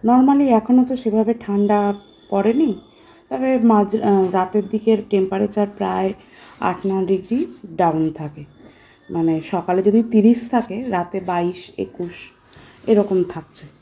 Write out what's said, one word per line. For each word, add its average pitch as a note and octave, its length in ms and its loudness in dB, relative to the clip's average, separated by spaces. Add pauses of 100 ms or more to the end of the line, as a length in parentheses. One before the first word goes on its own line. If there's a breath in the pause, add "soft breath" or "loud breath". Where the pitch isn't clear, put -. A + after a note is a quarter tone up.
normally C4 440 4
এখনও B3 360 4
তো B3+ 100 -4
সেভাবে A3 440 0
ঠান্ডা G3+ 540 0 (360)
পড়েনি, A3+ 520 0 (480 soft breath)
তবে C4 300 0
মাঝ-, G#3+ 420 2
আহ, F#3+ 300 2
রাতের G3 380 -2
দিকের A3 280 0 (120)
টেম্পারেচার G3+ 580 0 (100)
প্রায় F#3+ 360 -4 (460 loud breath)
আট F3+ 280 -4
ন F#3+ 180 -2
ডিগ্রি G3 400 -2 (300)
ডাউন D#3+ 340 0
থাকে। D3+ 340 -12 (680 loud breath)
মানে E3 320 -2
সকালে F3+ 420 -2
যদি G#3 200 4
তিরিশ A3+ 460 4
থাকে, A#3 380 -4
রাতে F#3 320 -4
বাইশ, F3+ 580 -4
একুশ F3 340 -8 (760 loud breath)
এরকম G3+ 360 2
থাকছে। - 420 -12 (160)